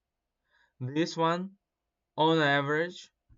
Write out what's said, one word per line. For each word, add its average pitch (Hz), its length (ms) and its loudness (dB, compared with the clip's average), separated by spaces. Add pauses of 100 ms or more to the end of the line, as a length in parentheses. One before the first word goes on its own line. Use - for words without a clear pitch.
(800)
This 147 380 -4
one, 170 400 -2 (600)
on 160 220 4
average, 147 720 0 (260)